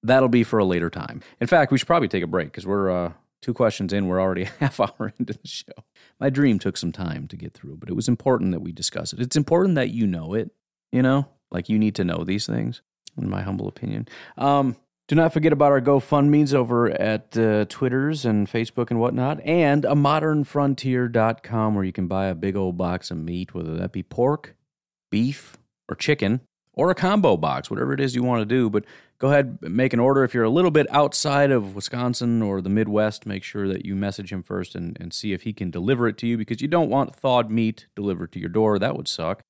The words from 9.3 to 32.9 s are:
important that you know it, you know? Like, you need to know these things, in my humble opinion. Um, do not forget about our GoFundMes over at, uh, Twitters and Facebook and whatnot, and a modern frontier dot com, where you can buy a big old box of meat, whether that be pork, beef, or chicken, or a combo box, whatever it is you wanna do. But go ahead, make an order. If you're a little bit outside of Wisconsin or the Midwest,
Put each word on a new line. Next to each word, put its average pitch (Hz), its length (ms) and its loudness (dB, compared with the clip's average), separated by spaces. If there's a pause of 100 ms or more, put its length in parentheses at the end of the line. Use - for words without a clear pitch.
important 170 400 2
that 127 140 0
you 113 160 -2
know 87 280 -4
it, 110 180 -4 (400)
you 123 100 2
know? 135 260 2 (260)
Like, 90 140 -6
you 107 100 0
need 107 180 2
to 95 100 0
know 85 180 -2
these 95 220 -4
things, - 360 -4 (360)
in 98 120 -4
my 98 120 -4
humble 98 260 -6
opinion. - 400 -8 (300)
Um, 139 400 2 (320)
do 147 60 2
not 160 180 4
forget 156 180 4
about 143 220 6
our 135 80 4
GoFundMes 143 720 4
over 120 380 2
at, - 460 -2
uh, 107 280 4
Twitters 135 580 -2
and 107 240 2
Facebook 117 420 -4
and 117 120 0
whatnot, 127 420 0
and 151 400 4
a - 100 2
modern 147 520 2
frontier 131 640 0
dot 113 340 2
com, 110 320 0
where 98 80 0
you 92 80 -2
can 90 160 -4
buy 95 200 0
a 92 80 -2
big 95 200 -4
old 92 220 -2
box 90 340 -4
of 85 60 -6
meat, 85 360 -8
whether 80 220 -8
that 90 160 -6
be 92 100 -8
pork, - 540 -2 (540)
beef, 123 480 -2 (320)
or - 80 -8
chicken, 127 420 0 (340)
or 165 160 0
a 180 60 2
combo 185 400 4
box, 139 340 -4
whatever 123 220 -2
it 139 80 -4
is 127 160 0
you 123 80 0
wanna 120 220 0
do. 120 240 2
But 104 160 -2 (340)
go 131 80 0
ahead, 139 340 2
make 117 300 0
an 117 80 0
order. 135 240 4
If 123 100 -2
you're 117 120 2
a 110 40 2
little 170 220 4
bit 147 180 4
outside 143 640 2
of 101 240 0
Wisconsin 120 680 -2
or 98 200 -2
the 90 80 -4
Midwest, 107 560 0